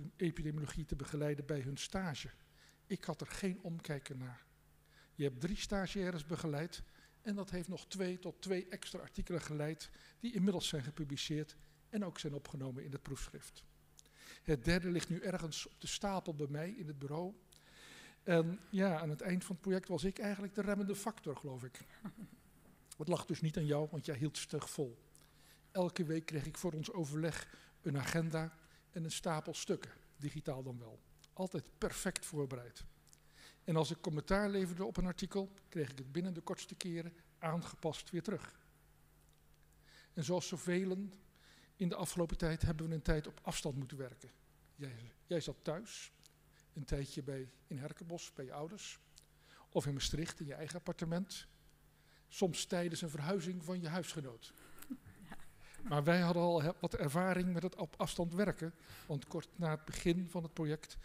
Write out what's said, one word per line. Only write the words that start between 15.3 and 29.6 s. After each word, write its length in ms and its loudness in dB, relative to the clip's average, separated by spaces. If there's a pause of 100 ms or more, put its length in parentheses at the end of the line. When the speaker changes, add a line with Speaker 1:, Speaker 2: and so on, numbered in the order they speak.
Speaker 1:
op 140 -18
de 60 -8
stapel 480 0
bij 140 0
mij 200 -2
in 180 -6
het 120 -8
bureau. 340 -2 (880)
En 360 6 (100)
ja, 300 6
aan 100 0
het 120 -2
eind 220 2
van 120 -4
het 60 -10
project 260 2
was 160 2
ik 160 2
eigenlijk 360 0
de 60 2
remmende 340 4
factor, 400 -4
geloof 280 -6
ik. 160 -10 (1160)
Het 100 -2
lag 180 4
dus 160 0
niet 160 2
aan 80 2
jou, 260 4
want 140 -4
jij 100 -2
hield 220 0
stug 320 -4
vol. 280 -2 (720)
Elke 340 4
week 200 0
kreeg 200 -2
ik 120 -6
voor 160 0
ons 180 -2
overleg 640 0 (240)
een 160 2
agenda 600 2 (340)
en 120 -4
een 80 -2
stapel 420 0
stukken, 380 -2 (260)